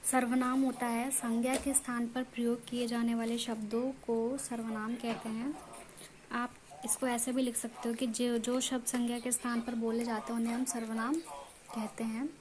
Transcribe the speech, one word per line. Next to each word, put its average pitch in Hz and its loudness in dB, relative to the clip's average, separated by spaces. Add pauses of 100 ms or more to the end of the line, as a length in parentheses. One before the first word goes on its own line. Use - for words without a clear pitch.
(100)
सर्वनाम 254 4
होता 247 2
है 240 0
संज्ञा 240 2
के 269 0
स्थान 240 2
पर 254 -2
प्रयोग 240 0
किए 240 -2
जाने 233 2
वाले 226 0
शब्दों 226 -2
को 247 0
सर्वनाम 226 -4
कहते 233 -4
हैं। 233 -2 (760)
आप 240 -2 (340)
इसको 240 2
ऐसे 247 2
भी 262 4
लिख 240 2
सकते - -4
हो 233 2
कि 254 0
जो, 240 2
जो 247 2
शब्द 254 0
संज्ञा 240 0
के 247 0
स्थान 240 2
पर 240 -4
बोले 226 2
जाते 240 -2
हैं 233 0
उन्हें 233 0
हम 254 0
सर्वनाम 226 0 (600)
कहते 220 -4
हैं। 226 -2 (100)